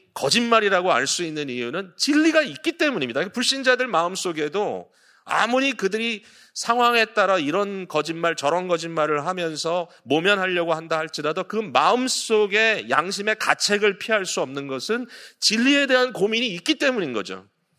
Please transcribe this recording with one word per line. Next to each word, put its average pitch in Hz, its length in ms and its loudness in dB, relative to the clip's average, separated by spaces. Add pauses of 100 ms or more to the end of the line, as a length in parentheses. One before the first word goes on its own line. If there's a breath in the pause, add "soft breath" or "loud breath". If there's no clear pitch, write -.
(140)
거짓말이라고 196 800 2
알 131 160 2
수 - 160 -4
있는 151 260 -6
이유는 127 460 -6
진리가 311 460 2
있기 240 320 -4
때문입니다. 175 560 -2
불신자들 254 580 0
마음속에도 165 1040 -2 (320 soft breath)
아무리 247 500 2
그들이 214 500 -4 (300 loud breath)
상황에 240 520 4
따라 196 320 2
이런 185 500 -2
거짓말, 165 480 -2
저런 170 320 0
거짓말을 160 600 0
하면서 170 600 -4 (160 loud breath)
모면하려고 175 720 0
한다 160 240 -2
할지라도 160 460 -4
그 202 140 -8
마음속에 214 1300 2
양심의 190 460 0
가책을 202 640 0
피할 208 260 -2
수 180 160 -4
없는 139 240 -6
것은 214 400 -4 (340 loud breath)
진리에 269 460 2
대한 254 280 2
고민이 220 340 0
있기 202 280 -2
때문인 220 380 0
거죠. 95 320 -6 (340)